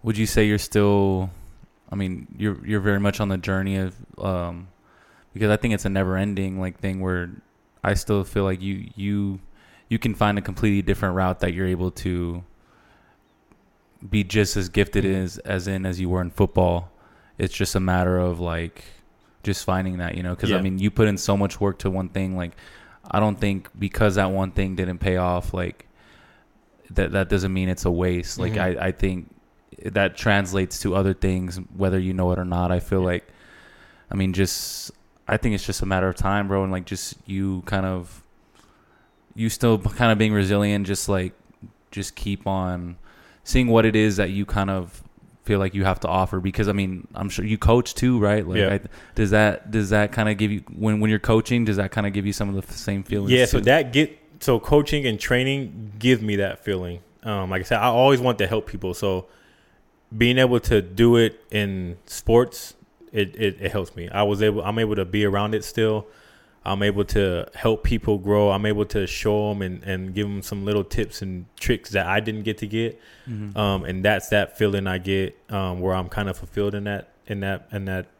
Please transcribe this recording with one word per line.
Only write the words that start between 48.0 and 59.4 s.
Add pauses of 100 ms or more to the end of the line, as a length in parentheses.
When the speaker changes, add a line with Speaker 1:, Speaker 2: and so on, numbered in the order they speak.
Speaker 1:
right?
Like,
Speaker 2:
Yeah.
Speaker 1:
I, (360)
does
that,
does
that
kinda
give
you, (100)
when,
when
you're
coaching,
does
that
kinda
give
you
some
of
the
f-,
same
feelings
Speaker 2:
Yeah,
so
Speaker 1:
too?
Speaker 2:
that
get, (220)
so
coaching
and
training
gives
me
that
feeling. (240)
Um,
like
I
said,
I
always
want
to
help
people.
So (880)